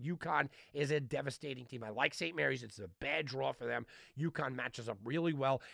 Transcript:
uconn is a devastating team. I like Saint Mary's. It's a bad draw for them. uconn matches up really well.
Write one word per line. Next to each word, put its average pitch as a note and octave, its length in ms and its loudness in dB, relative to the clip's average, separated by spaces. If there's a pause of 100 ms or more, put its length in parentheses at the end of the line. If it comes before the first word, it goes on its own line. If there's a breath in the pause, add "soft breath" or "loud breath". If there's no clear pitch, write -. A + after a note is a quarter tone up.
uconn D#3 460 0 (240 loud breath)
is D3 160 2
a D3+ 100 2
devastating C3+ 680 -4
team. A#2+ 160 -8
I A2 60 -6
like B2 260 4
Saint E3+ 200 -4
Mary's. C3+ 280 2
It's G#2+ 160 -12
a F#2+ 100 -8 (100)
bad D3 280 -2
draw C3+ 240 0
for B2+ 140 -6
them. A#2+ 200 -2 (340 loud breath)
uconn C#3+ 360 -2
matches B2 340 -4
up G#2+ 140 0
really D#3+ 300 4
well. C3+ 280 4 (120)